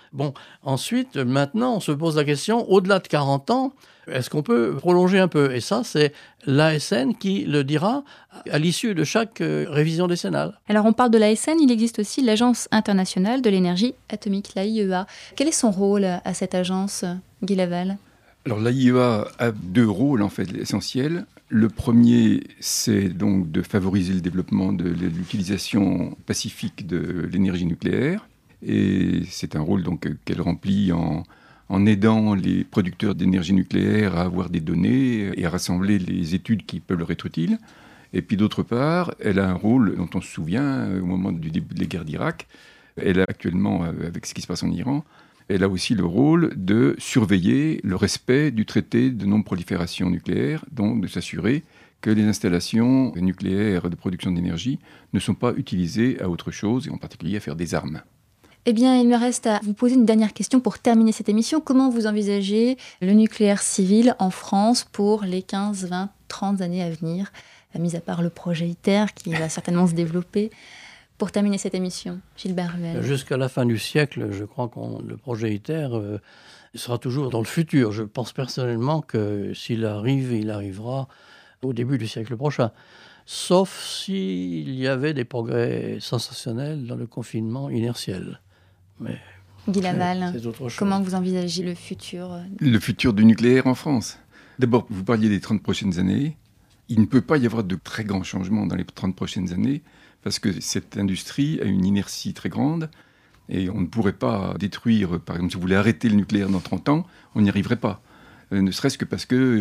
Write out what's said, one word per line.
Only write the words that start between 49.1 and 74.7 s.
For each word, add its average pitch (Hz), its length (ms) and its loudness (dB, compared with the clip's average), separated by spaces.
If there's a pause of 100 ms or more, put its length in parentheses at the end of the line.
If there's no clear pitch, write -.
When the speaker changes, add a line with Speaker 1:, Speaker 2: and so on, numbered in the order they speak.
Speaker 3:
non-prolifération 95 840 -2
nucléaire, 104 600 -2
donc 110 300 -2
de 87 60 -4
s'assurer 95 560 -2 (360)
que 110 120 0
les 107 120 4
installations 113 960 2
nucléaires 92 720 0
de 85 80 -4
production 95 340 -4
d'énergie 90 480 -2 (320)
ne 101 80 0
sont 95 160 -2
pas 123 220 0
utilisées 107 640 -2
à 92 80 -2
autre 87 200 -6
chose, 120 380 -2
et - 40 -8
en - 60 -8
particulier - 380 -8
à 104 60 -6
faire 73 160 -8
des 82 180 -4
armes. 71 260 -6 (640)
Speaker 2:
Eh 240 60 2
bien, 254 240 4
il 240 140 6
me 240 80 6
reste 240 300 -2
à 208 140 2
vous 208 120 -4
poser 247 220 2
une 247 100 8
dernière 220 280 4
question 254 280 2
pour 208 180 -4
terminer 226 320 6
cette - 160 -6
émission. 226 320 2
Comment 269 300 4
vous 233 180 0
envisagez 208 720 2 (240)
le 185 100 2
nucléaire 208 500 4
civil 220 580 4
en 190 100 2
France 208 600 0
pour 208 340 0
les 185 200 -4
quinze, 196 420 -4
vingt, 180 260 -6 (180)
trente 196 320 -4
années 180 200 -2
à 175 80 -2
venir, 165 440 -6 (440)
mis 165 200 -2
à - 20 -8
part 170 220 -4
le 170 80 0
projet 170 400 -4
iter 196 360 2 (100)
qui - 180 -6
va 160 160 -2
certainement 175 360 2
se 170 80 4
développer ? 175 560 -2 (680)
Pour 202 140 -4
terminer 202 260 2
cette 190 180 -4
émission, 185 460 -6 (160)
Gilbert 180 380 -4
Ruel. 165 280 -4
Speaker 1:
Jusqu'à 135 340 -2
la 127 120 0
fin 131 160 0
du 117 120 2
siècle, 123 540 -2
je 101 140 -6
crois 120 240 -6
que 113 100 -16 (260)